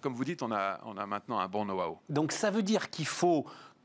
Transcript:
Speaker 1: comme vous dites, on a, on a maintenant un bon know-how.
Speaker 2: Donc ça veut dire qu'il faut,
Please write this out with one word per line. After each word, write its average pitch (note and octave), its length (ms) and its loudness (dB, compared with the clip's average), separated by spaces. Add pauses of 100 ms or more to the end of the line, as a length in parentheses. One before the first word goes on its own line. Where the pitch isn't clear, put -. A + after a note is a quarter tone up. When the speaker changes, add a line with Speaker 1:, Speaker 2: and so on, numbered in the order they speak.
Speaker 1:
comme C3+ 140 -2
vous B2 100 -2
dites, D#3 180 -4
on A#2 80 -2
a, G2 340 0
on A2 120 -10
a G2+ 100 -4
maintenant G2+ 320 -4
un F#2 80 2
bon G#2 180 -2
know-how. F2+ 440 -2
Speaker 2:
Donc D3+ 240 2
ça - 180 2
veut G#3 140 2
dire G3 260 2
qu'il D3+ 160 -4
faut, E3+ 400 4 (380)